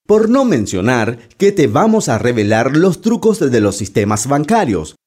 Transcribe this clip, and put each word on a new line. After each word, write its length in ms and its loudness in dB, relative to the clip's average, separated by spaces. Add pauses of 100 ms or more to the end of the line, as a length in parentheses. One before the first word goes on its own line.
Por 220 2
no 160 2
mencionar 760 -2 (180)
que 160 2
te 140 2
vamos 420 0
a 80 0
revelar 580 0
los 240 2
trucos 400 0
de 220 2
los 160 0
sistemas 500 -4
bancarios. 680 -2 (120)